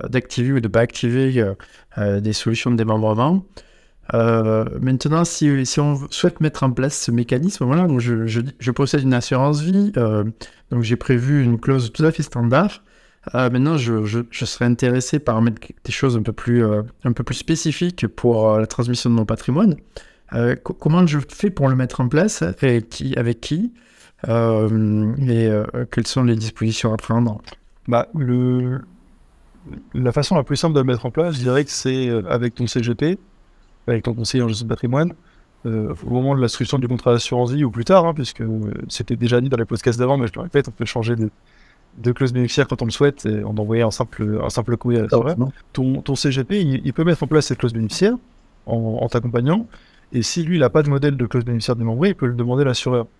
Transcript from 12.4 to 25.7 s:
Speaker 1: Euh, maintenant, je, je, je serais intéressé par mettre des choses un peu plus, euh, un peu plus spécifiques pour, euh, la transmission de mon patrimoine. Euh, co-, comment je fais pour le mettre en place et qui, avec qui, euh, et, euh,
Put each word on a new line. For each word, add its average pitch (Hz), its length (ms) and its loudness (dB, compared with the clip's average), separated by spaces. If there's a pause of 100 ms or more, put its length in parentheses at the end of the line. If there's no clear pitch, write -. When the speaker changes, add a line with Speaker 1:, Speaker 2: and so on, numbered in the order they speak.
Speaker 1:
Euh, 123 160 2
maintenant, 139 260 2
je, 113 300 0
je, 113 140 -2 (100)
je - 160 -6
serais - 180 -4
intéressé 123 540 2
par 113 240 0
mettre 113 180 0 (240)
des 117 80 -8
choses 127 240 0
un 110 60 0
peu 110 100 -2
plus, 120 320 2
euh, 107 180 0 (220)
un 123 80 2
peu 120 100 -2
plus 120 120 -4
spécifiques 165 720 -2
pour, 110 420 2
euh, 107 120 4
la 110 60 0
transmission 123 440 -2
de 117 40 4
mon 113 120 2
patrimoine. 143 500 2 (560)
Euh, 120 240 0
co-, - 160 -10
comment 170 340 4
je 147 120 0 (100)
fais - 220 -2
pour 143 180 0
le 131 80 2
mettre 127 240 -2
en 123 80 2
place 165 340 0 (200)
et 120 180 4
qui, - 380 -8
avec 120 240 -2
qui, 208 320 -4 (520)
euh, 110 920 2
et, 117 300 2
euh, 107 180 0 (240)